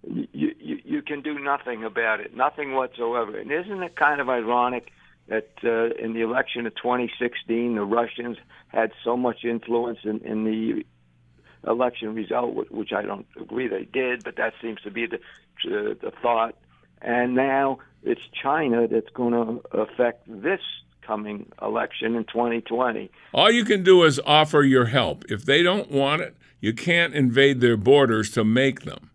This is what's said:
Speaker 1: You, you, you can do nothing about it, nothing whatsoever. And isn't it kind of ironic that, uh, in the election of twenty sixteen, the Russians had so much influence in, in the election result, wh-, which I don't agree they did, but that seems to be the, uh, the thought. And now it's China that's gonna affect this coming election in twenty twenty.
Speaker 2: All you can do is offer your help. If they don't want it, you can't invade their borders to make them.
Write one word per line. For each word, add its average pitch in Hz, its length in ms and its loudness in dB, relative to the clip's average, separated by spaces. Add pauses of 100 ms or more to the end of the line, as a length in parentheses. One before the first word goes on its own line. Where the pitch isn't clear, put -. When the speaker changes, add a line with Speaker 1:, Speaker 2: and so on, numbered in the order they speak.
Speaker 1:
You, - 540 -6
you, - 240 -10
you 147 160 -4
can 143 220 -8
do 147 160 -6
nothing 139 440 -4
about 110 380 -2
it, 107 160 -12
nothing 139 380 -2
whatsoever. 120 640 -4
And 104 120 -10
isn't 185 320 -6
it 170 140 -10
kind 147 240 2
of 127 80 -2
ironic 123 640 0 (380)
that, 110 200 -4 (160)
uh, 113 300 0
in 113 180 -8
the 113 80 -4
election 120 460 -2
of 110 80 -8
twenty 123 440 -2
sixteen, 120 580 -2
the 104 80 -2
Russians 117 520 -2 (320)
had 110 240 -2 (100)
so 120 140 0
much 123 300 -2
influence 117 580 -2
in, 107 140 -4
in 110 260 -6
the 110 400 -2 (840)
election 117 480 -2
result, 113 380 -4
wh-, 110 180 -6
which 110 220 -8
I 101 80 -2
don't 101 260 -8 (140)
agree 123 260 -6
they 98 240 -6
did, 123 320 -4
but - 140 -12
that 113 240 -4
seems 113 220 -10
to 107 80 -12
be 113 160 -6
the, 117 100 -8
uh, - 840 -6
the - 180 -8
thought. 113 340 0 (460)
And 123 340 0
now 135 440 2 (240)
it's - 180 -2 (220)
China 135 440 2
that's 110 280 0
gonna 120 460 -2 (120)
affect 117 540 -2
this 113 340 -4 (400)
coming 104 500 -8 (120)
election 113 520 -4
in 117 100 -4
twenty 117 360 -2
twenty. 113 500 -4 (220)
Speaker 2:
All 190 180 6
you 233 140 2
can 208 180 2
do 180 220 10
is 139 220 4
offer 151 360 6
your 131 240 6
help. 110 440 0
If 98 160 -6
they 147 160 4
don't 185 280 2
want 143 300 2
it, - 160 -10 (240)
you 110 140 0
can't 170 400 0
invade 135 460 6
their 120 180 6
borders 113 540 6
to 113 120 2
make 123 380 2
them. - 320 -14